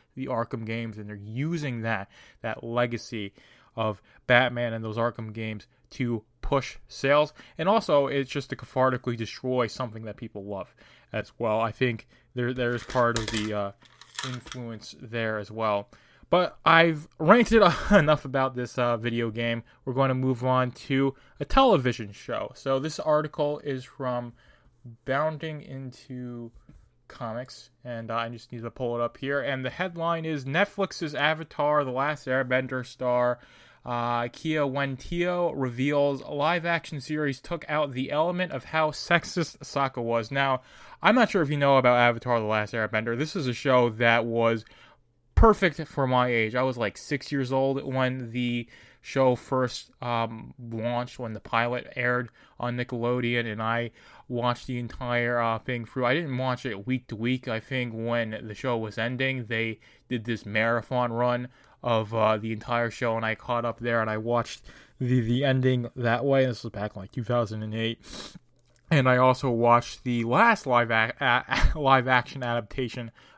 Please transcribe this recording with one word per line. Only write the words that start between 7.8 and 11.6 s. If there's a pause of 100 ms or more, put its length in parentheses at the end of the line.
it's
just
to
cathartically
destroy
something
that
people
love (380)
as
well.